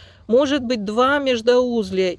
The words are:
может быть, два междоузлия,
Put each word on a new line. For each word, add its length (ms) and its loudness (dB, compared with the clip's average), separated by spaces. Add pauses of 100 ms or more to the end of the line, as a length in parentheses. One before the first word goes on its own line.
(280)
может 360 2
быть, 220 -4
два 340 0
междоузлия, 1000 0